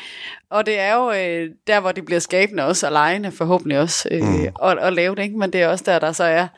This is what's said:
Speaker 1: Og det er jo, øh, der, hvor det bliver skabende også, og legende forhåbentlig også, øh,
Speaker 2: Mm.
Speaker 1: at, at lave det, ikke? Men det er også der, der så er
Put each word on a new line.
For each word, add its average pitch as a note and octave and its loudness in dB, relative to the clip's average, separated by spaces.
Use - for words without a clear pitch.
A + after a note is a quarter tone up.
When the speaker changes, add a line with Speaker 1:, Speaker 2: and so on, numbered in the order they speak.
Speaker 1:
Og G#3 0
det G#3+ 0
er G3 2
jo, B3 0
øh, E3+ -2
der, G#3 4
hvor F#3 0
det F3+ -8
bliver E3+ 0
skabende F#3 0
også, F3+ 0
og C#3 -2
legende F3 2
forhåbentlig E3 0
også, E3 -2
øh, E3 0
Speaker 2:
Mm. F#2+ 2
Speaker 1:
at, F3+ 2
at F#3 0
lave F3+ 0
det, G3+ -4
ikke? G#3 -6
Men F#3+ -2
det F#3 2
er E3 4
også F3+ -2
der, F3 2
der D#3+ 0
så E3+ -2
er E3+ 2